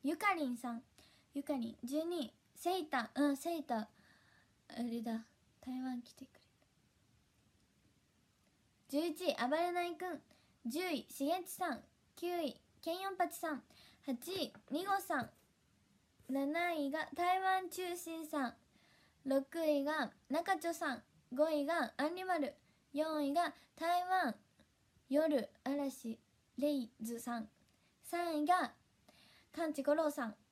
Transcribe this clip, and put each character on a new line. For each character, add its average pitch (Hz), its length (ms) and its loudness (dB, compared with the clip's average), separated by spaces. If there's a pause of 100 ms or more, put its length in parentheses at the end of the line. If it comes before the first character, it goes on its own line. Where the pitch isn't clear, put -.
ゆ 302 140 0
か 403 180 2
り 311 140 -2
ん 247 80 -2
さ 240 160 -6
ん。 233 100 -8 (520)
ゆ 285 80 -4
か 294 120 -2
り 226 180 -4
ん。 - 120 -16
十 277 180 -2
二 330 240 -2
位。 - 80 -14 (200)
セ 370 240 0
イ 311 80 -4
タ。 240 280 -2
う 285 180 4
ん、 277 40 2
セ 339 220 -2
イ 285 40 -4
タ。 220 260 -2 (800)
あ - 140 -6
れ 233 200 -2
だ。 226 240 -4 (340)
台 254 220 -6
湾 254 180 -4
来 - 140 -18
て 269 100 -16
く - 100 -20
れ - 60 -20
た。 - 260 -20 (2250)
十 302 180 0
一 320 140 -4
位、 359 160 0
あ 240 120 0
ば 302 100 2
れ 349 140 0
な 349 120 0
い 349 120 -4
く 359 100 -8
ん。 339 160 -8 (420)
十 254 160 -4 (100)
位、 277 200 -2
し 277 160 -4
げ 349 180 0
ち - 60 -14
さ 339 240 -2
ん。 - 100 -12 (320)
九 349 240 -2
位、 294 180 -4 (220)
け 330 120 -2
ん 359 80 -2
よ 392 100 -2
ん 370 80 -8
ぱ 349 100 2
ち - 80 -10
さ 320 160 -4
ん。 254 100 -6 (440)
八 277 260 -6
位、 370 180 -2 (200)
み 330 160 -2
ご 392 120 2
さ 311 220 -2
ん。 - 100 -6 (1000)
七 294 420 0
位 285 180 0
が 311 240 -2
台 359 260 2
湾 370 280 2
中 359 280 -4
心 330 300 -8
さ 302 220 0
ん。 - 80 -10 (680)
六 269 200 2 (160)
位 294 220 4
が 294 260 0 (200)
中 339 260 2
ち 339 120 -2
ょ 339 40 0
さ 254 220 -2
ん。 - 80 -10 (320)
五 302 160 6
位 294 160 2
が 320 320 2
ア 285 80 2
ン 330 80 0
リ 370 100 -4
マ 359 140 2
ル。 285 160 -2 (400)
四 302 320 2
位 277 80 0
が 330 200 2 (220)
台 349 280 2
湾 359 300 2 (760)
夜 294 400 6 (140)
嵐 269 540 -2 (380)
レ 294 160 4
イ 254 180 -2 (120)
ズ 233 160 -4
さ 233 220 -4
ん。 220 80 -8 (560)
三 339 380 0
位 294 40 2
が、 349 260 4 (800)
カ 330 160 -2
ン 302 60 0
チ 277 100 -2
五 285 120 4
郎 311 160 2
さ 277 160 -4
ん。 214 80 -6 (180)